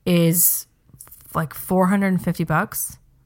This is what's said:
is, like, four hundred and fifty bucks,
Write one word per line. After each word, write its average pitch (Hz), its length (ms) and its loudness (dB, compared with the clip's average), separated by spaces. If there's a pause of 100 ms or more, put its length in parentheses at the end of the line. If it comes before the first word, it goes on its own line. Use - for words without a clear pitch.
is, 170 640 2 (680)
like, 160 180 -4
four 185 340 0
hundred 196 200 2
and 185 160 0
fifty 170 220 -2
bucks, - 520 -4 (280)